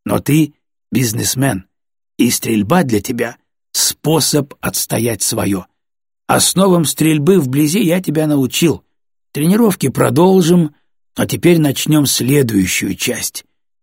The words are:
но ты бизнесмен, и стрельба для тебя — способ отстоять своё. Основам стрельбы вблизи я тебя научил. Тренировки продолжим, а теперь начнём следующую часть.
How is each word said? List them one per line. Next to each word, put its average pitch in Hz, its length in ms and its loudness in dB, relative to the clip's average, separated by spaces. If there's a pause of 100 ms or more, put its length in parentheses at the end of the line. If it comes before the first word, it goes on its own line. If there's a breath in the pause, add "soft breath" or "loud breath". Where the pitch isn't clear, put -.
но 113 140 -2
ты 147 340 0 (380)
бизнесмен, 120 760 -2 (520)
и 120 120 2
стрельба 117 540 0
для 110 180 0
тебя — 120 360 -6 (340)
способ - 920 -2
отстоять 113 600 -4
своё. 131 420 -4 (640)
Основам 175 580 2
стрельбы 156 540 2
вблизи 147 420 0
я 180 200 0
тебя 156 260 -2
научил. 143 560 0 (480)
Тренировки 185 580 2
продолжим, 165 880 2 (400)
а 104 100 -2
теперь 165 340 2
начнём 151 460 0
следующую 113 920 0
часть. - 480 -8 (400)